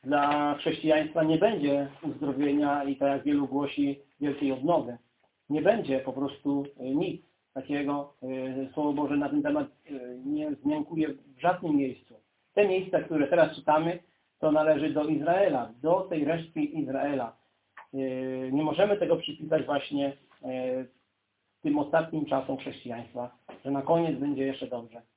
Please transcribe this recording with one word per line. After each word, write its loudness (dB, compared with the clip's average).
Dla 2
chrześcijaństwa 2
nie 4
będzie 2
uzdrowienia 0
i, -2
tak 2
jak 0
wielu 2
głosi, -2
wielkiej 0
odnowy. 0
Nie 0
będzie 2
po -6
prostu, -4
e, -10
nic -2
takiego. -4
E, -6
Słowo 0
Boże 0
na 0
ten 2
temat, 0
e, -20
nie -2
zmiankuje -2
w -14
żadnym 0
miejscu. -2
Te 6
miejsca, 0
które 0
teraz 4
czytamy, 2
to 2
należy 4
do 0
Izraela, 2
do 4
tej -2
resztki -2
Izraela. -2
E, -4
nie 2
możemy 2
tego 2
przypisać -2
właśnie, -2
e, -4
tym 2
ostatnim 0
czasom -2
chrześcijaństwa, -10
że -4
na -2
koniec 2
będzie -2
jeszcze -6
dobrze. -10